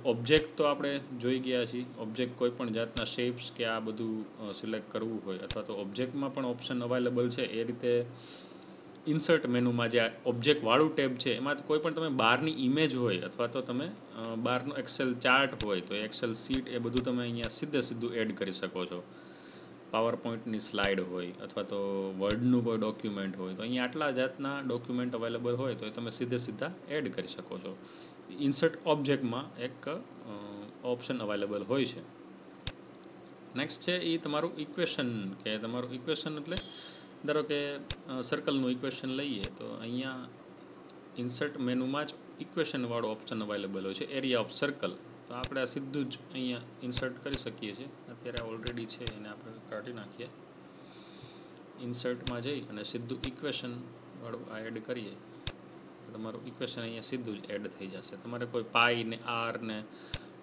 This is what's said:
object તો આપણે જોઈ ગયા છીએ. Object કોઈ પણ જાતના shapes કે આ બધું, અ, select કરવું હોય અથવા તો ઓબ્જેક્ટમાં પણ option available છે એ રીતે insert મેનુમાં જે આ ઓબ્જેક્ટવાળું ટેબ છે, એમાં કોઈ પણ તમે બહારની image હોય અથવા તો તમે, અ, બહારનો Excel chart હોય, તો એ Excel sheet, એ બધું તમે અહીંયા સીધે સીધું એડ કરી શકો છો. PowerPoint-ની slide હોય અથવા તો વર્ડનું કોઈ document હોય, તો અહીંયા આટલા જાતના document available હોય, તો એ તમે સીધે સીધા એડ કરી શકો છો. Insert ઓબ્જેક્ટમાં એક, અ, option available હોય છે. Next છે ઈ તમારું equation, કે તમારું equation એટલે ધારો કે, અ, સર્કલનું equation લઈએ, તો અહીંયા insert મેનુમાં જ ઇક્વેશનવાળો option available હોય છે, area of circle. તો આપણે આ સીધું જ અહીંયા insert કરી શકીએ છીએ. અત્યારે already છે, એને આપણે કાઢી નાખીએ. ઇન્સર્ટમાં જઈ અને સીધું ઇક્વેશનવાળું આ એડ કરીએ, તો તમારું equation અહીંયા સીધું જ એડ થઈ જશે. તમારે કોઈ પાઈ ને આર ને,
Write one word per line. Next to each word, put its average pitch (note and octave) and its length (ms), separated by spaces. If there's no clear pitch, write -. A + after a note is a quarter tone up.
object B2+ 520
તો D3+ 80
આપણે C#3+ 360
જોઈ B2+ 180
ગયા B2+ 280
છીએ. B2 180
Object A#2 400
કોઈ B2 120
પણ A#2+ 220
જાતના A#2 320
shapes B2 520
કે A#2+ 80
આ A2+ 160
બધું, A2 680
અ, G2+ 40
select A2 400
કરવું A2 320
હોય F#2+ 140
અથવા G2+ 240
તો G#2+ 120
ઓબ્જેક્ટમાં B2+ 600
પણ C3+ 100
option B2 380
available B2 460
છે B2 140
એ A2+ 220
રીતે A#2+ 400
insert D#3 400
મેનુમાં A#2+ 440
જે A#2+ 100
આ A2+ 100
ઓબ્જેક્ટવાળું B2+ 720
ટેબ C3 200
છે, B2 180
એમાં C#3 220
કોઈ D3+ 120
પણ D#3 160
તમે D#3+ 140
બહારની C3 420
image C#3 460
હોય A2 240
અથવા F#2+ 260
તો B2 140
તમે, B2+ 300
અ, A2+ 180
બહારનો B2 420
Excel B2+ 380
chart B2+ 500
હોય, G2 160
તો G2+ 140
એ G#2+ 120
Excel A2+ 260
sheet, B2+ 360
એ B2 100
બધું A#2+ 240
તમે B2 200
અહીંયા A#2 280
સીધે D3 300
સીધું A#2 340
એડ A2 200
કરી F#2+ 180
શકો F#2 320
છો. F2+ 180
PowerPoint-ની A2+ 680
slide G2 400
હોય F2+ 320
અથવા G#2 200
તો G2 560
વર્ડનું A#2 460
કોઈ A2+ 140
document G2+ 600
હોય, F#2 160
તો F#2+ 80
અહીંયા B2 220
આટલા C#3+ 260
જાતના C3+ 500
document B2 540
available A#2 400
હોય, B2 200
તો A2 120
એ G#2+ 40
તમે A#2 200
સીધે B2 280
સીધા A#2+ 320
એડ C#3 260
કરી F#2 120
શકો F#2+ 320
છો. F#2+ 180
Insert D3 460
ઓબ્જેક્ટમાં C#3 720
એક, B2 300
અ, E3+ 120
option B2 340
available G#2 440
હોય A#2+ 240
છે. - 140
Next D3 260
છે F3+ 160
ઈ E3 200
તમારું D#3 400
equation, B2+ 720
કે G#2+ 260
તમારું B2 360
equation D3+ 440
એટલે D#3+ 180
ધારો D3 180
કે, C#3+ 320
અ, C3+ 480
સર્કલનું C3+ 480
equation C3 380
લઈએ, C3 340
તો A2+ 380
અહીંયા B2+ 480
insert B2 400
મેનુમાં C3 480
જ - 80
ઇક્વેશનવાળો A#2 680
option A2 340
available G2+ 420
હોય F#2+ 100
છે, C3+ 260
area C3 140
of A2+ 300
circle. C#3+ 260
તો A#2+ 60
આપણે B2+ 260
આ B2+ 40
સીધું C#3 460
જ - 80
અહીંયા B2+ 280
insert B2+ 420
કરી C#3 100
શકીએ G#2+ 400
છીએ. B2+ 120
અત્યારે A#2+ 520
already A2+ 480
છે, A2+ 300
એને G#2+ 120
આપણે G#2+ 240
કાઢી A2 220
નાખીએ. A2 360
ઇન્સર્ટમાં B2 600
જઈ C#3 180
અને G#2 240
સીધું A#2+ 420
ઇક્વેશનવાળું B2 1300
આ A2 60
એડ A2+ 240
કરીએ, A2+ 280
તો - 1040
તમારું A2 340
equation B2 340
અહીંયા A2+ 200
સીધું A2+ 420
જ - 80
એડ G#2 160
થઈ G2 200
જશે. F#2 300
તમારે A#2+ 300
કોઈ A#2+ 260
પાઈ A#2+ 320
ને A2+ 220
આર A#2 340
ને, G#2+ 240